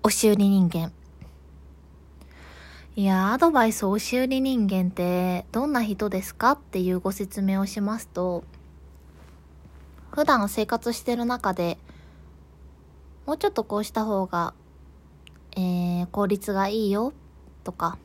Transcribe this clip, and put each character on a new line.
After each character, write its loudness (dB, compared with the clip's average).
押 4
し 4
売 6
り 4
人 6
間。 -4
い 0
や、 4
ア 0
ド 6
バ 6
イ 2
ス -2
押 2
し -2
売 2
り 0
人 2
間 2
っ 0
て -2
ど 0
ん -2
な 2
人 -4
で -4
す -12
か 4
っ 0
て -6
い 0
う 2
ご -2
説 -8
明 2
を -2
し -8
ま -2
す -18
と、 -4
普 0
段 4
生 -2
活 -2
し -8
て -2
る -2
中 -2
で、 -2
も -2
う -8
ち -2
ょ 2
っ -18
と -2
こ -4
う -2
し -12
た -2
方 0
が、 -2
え -2
ー、 -10
効 0
率 -2
が 0
い -2
い 0
よ -2
と -10
か -4